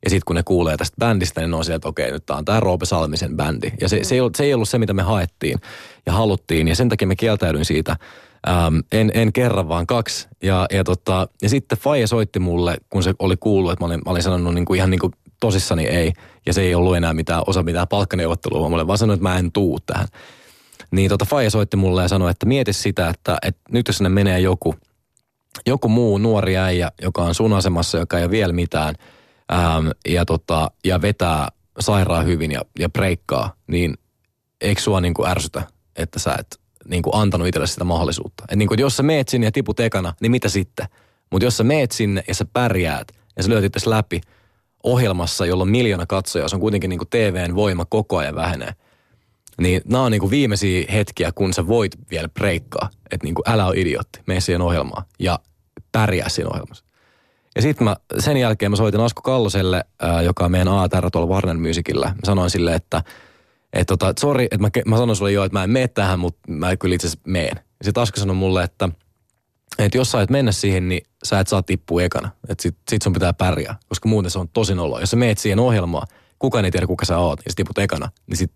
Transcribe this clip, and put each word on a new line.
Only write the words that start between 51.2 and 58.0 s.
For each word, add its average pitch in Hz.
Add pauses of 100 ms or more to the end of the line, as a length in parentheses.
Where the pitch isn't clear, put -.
kun 92
sä 87
voit 110 (200)
vielä 82
breikkaa. - (220)
Et -
niinku, -
älä 107
oo 90
idiootti, 87
mene 90
siihen 87
ohjelmaan 85 (160)
ja 87 (520)
pärjää 98
siinä -
ohjelmassa. - (720)
Ja -
sit 123
mä, 104 (240)